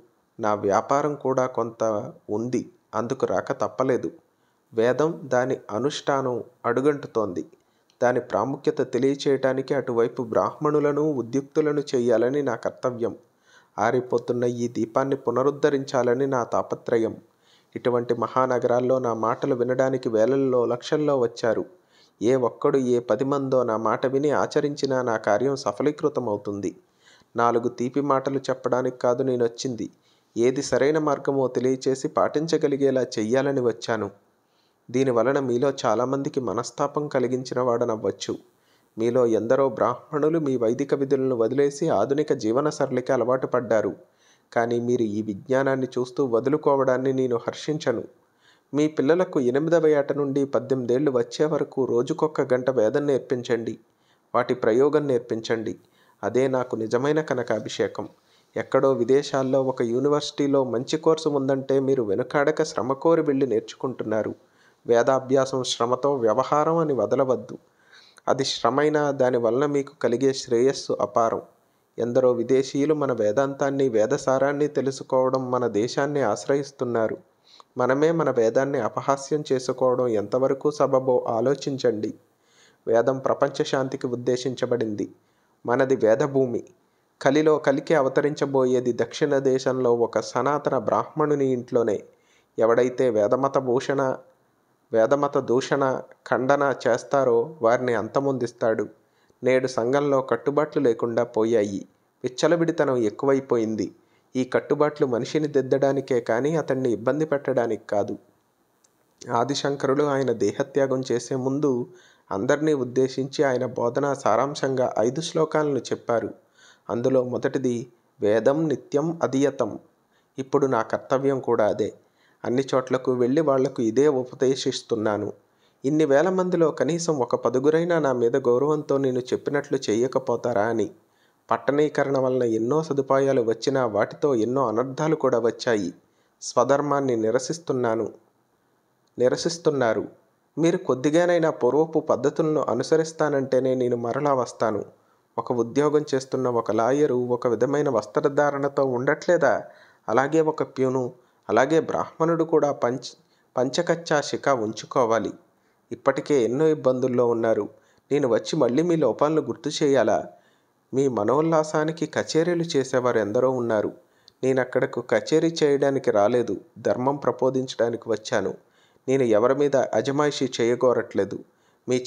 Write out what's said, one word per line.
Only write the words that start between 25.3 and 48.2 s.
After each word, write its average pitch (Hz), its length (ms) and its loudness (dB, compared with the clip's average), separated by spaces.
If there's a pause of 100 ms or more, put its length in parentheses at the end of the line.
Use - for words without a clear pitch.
సఫలీకృతమవుతుంది. 107 1200 -4 (600)
నాలుగు 117 320 2
తీపి 123 320 -4
మాటలు 135 380 0
చెప్పడానికి 127 600 -2
కాదు 127 240 2
నేనొచ్చింది, 120 680 -2 (460)
ఏది 131 260 2
సరైన 139 360 2
మార్గమో 139 500 0
తెలియచేసి 131 600 -2
పాటించగలిగేలా 139 960 0
చెయ్యాలని 127 580 0
వచ్చాను. 110 500 -2 (800)
దీనివలన 127 480 2
మీలో 135 340 0 (140)
చాలామందికి 131 540 -2
మనస్తాపం 139 680 -4
కలిగించిన 127 520 -2
వాడనవ్వచ్చు. 117 800 -2 (600)
మీలో 120 280 2
ఎందరో 117 420 2
బ్రాహ్మణులు 143 720 0
మీ 139 180 0
వైదిక 120 380 0
విధులను 135 420 0
వదిలేసి 139 520 0
ఆధునిక 139 440 0
జీవన 127 360 0
సరళికి 131 440 -2
అలవాటు 127 340 0
పడ్డారు. 107 500 0 (560)
కానీ 120 280 0
మీరు 120 220 0
ఈ 107 200 -2
విజ్ఞానాన్ని 131 640 -2
చూస్తూ 127 400 -4
వదులుకోవడాన్ని 131 840 2
నేను 131 240 0
హర్షించను. 135 680 -4 (720)